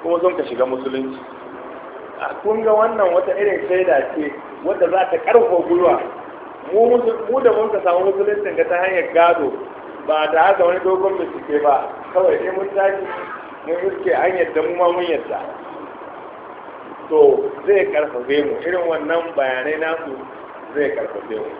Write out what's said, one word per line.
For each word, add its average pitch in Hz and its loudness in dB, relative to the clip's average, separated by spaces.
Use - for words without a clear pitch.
Kuma 170 2
sun 180 2
ka - -2
shiga 120 0
musulunci. 131 -4
A, 143 -6
kun 220 0
ga 220 2
wannan 214 4
wata 185 2
irin 196 0
shaida 180 2
ce 151 -2
wadda 180 2
za 185 2
ta 165 0
ƙarfafa 202 4
gwiwa. 170 6
Mu 214 6
musul-, 233 4
mu 269 2
da 240 6
mun 214 0
ka 196 0
samu 185 2
musuluncin 202 0
ga 160 2
ta 175 0
hanyar 185 0
gado, 170 4
ba 156 0
da 160 4
haka 190 4
wani 180 2
dogon 190 0
bincike 147 -2
ba, 143 2
kawai 185 4
sai 185 -4
mun 196 -4
tashi, 196 0
mun 165 -4
iske - -2
an 175 0
yadda, 156 0
mu 170 -2
ma 175 4
mun 175 -2
yadda. - -4
To, 139 6
zai 190 4
ƙarfafe 135 -2
mu, - -2
irin 175 -2
wannan 165 -2
bayanai 135 0
nasu 160 -4
zai 139 0
ƙarfafe - -6
mu. 107 -6